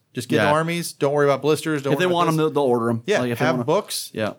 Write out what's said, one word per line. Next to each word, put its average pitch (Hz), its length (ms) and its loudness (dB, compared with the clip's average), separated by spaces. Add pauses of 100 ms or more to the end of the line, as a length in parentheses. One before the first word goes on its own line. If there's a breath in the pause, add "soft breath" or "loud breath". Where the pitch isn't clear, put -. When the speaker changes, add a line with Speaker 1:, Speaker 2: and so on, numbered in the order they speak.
(140)
Speaker 1:
Just 120 160 -8
get 151 80 2
Speaker 2:
Yeah. 107 80 2
Speaker 1:
the 101 60 4
armies. 165 420 -2
Don't 143 180 0
worry 147 140 2
about 135 160 2
blisters. 151 400 0
Don't 135 120 -2
Speaker 2:
If 165 60 2
they 185 60 2
Speaker 1:
worry 180 80 2
about - 40 0
Speaker 2:
want 170 120 2
'em, 160 80 0
Speaker 1:
this." 156 60 2
Speaker 2:
they'll, 156 80 0
they'll 143 120 0
order 120 260 2
'em. 117 160 -2
Speaker 1:
Yeah, 196 160 0
Speaker 2:
Like, 123 100 -2
if 117 80 -4
they 147 60 0
Speaker 1:
have 160 100 2
Speaker 2:
wanna 120 100 -4
Speaker 1:
books. 160 480 -4
Speaker 2:
Yeah. 107 260 -4